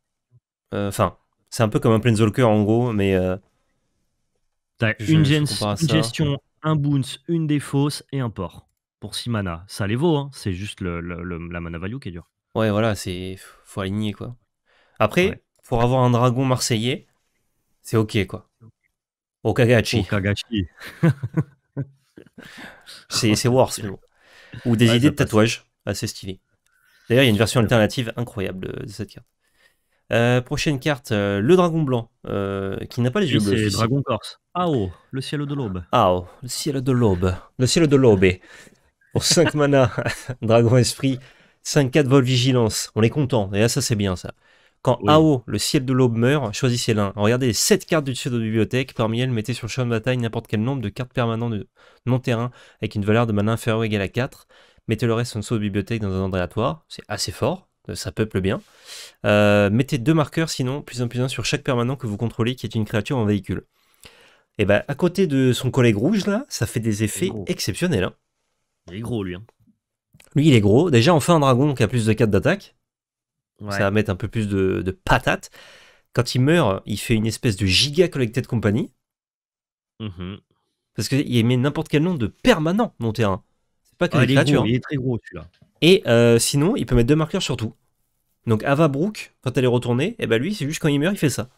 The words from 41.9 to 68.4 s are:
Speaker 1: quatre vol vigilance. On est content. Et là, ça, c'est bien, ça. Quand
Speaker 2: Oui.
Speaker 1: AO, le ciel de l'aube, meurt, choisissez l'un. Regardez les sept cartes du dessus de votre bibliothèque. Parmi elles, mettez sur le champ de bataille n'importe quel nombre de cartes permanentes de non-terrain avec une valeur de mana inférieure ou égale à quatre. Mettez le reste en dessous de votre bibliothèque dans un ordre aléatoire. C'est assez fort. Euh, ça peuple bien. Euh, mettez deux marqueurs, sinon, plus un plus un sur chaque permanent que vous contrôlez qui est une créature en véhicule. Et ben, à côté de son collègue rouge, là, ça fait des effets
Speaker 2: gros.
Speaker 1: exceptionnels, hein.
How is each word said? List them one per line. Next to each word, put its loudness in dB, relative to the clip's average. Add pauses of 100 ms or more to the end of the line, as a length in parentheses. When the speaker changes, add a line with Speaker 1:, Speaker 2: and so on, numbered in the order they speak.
Speaker 1:
quatre 4
vol 6
vigilance. 2
On 2
est 6
content. -2
Et 0
là, 4
ça, -2
c'est -2
bien, -2
ça. -12 (500)
Quand 0
Speaker 2:
Oui. 0
Speaker 1:
AO, 4
le -4
ciel -2
de -2
l'aube, 4
meurt, 0
choisissez 0
l'un. 0
Regardez 0
les 0
sept 0
cartes 0
du -6
dessus -6
de -4
votre -2
bibliothèque. -2
Parmi -2
elles, 0
mettez -4
sur -12
le -8
champ -4
de -4
bataille -2
n'importe -4
quel -2
nombre -2
de -4
cartes -10
permanentes -2
de -8 (380)
non-terrain -2 (300)
avec -6
une -4
valeur 2
de -2
mana 0
inférieure -2
ou -2
égale -2
à -4
quatre. -8 (420)
Mettez -2
le 2
reste -4
en -6
dessous -4
de 0
votre -2
bibliothèque -4
dans -4
un -2
ordre -2
aléatoire. -4
C'est -18
assez -6
fort. -4 (220)
Euh, -8
ça -10
peuple -4
bien. -2 (640)
Euh, 4
mettez 0
deux 2
marqueurs, 0
sinon, -4
plus -8
un -2
plus -6
un 0
sur -6
chaque -4
permanent -2
que -10
vous -6
contrôlez -2
qui -10
est -6
une 0
créature -2
en 0
véhicule. -2 (960)
Et 2
ben, 4
à -4
côté 0
de 2
son -2
collègue 4
rouge, 0
là, -2
ça -4
fait -6
des -2
effets -2
Speaker 2:
gros. -8
Speaker 1:
exceptionnels, -2
hein. -6 (800)